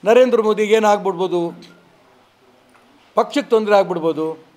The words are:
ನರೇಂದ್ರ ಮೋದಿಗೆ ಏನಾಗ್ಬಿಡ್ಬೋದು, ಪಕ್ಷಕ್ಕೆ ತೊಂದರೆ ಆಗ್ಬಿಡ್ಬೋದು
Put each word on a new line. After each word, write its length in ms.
ನರೇಂದ್ರ 360
ಮೋದಿಗೆ 340
ಏನಾಗ್ಬಿಡ್ಬೋದು, 760
ಪಕ್ಷಕ್ಕೆ 360
ತೊಂದರೆ 260
ಆಗ್ಬಿಡ್ಬೋದು 720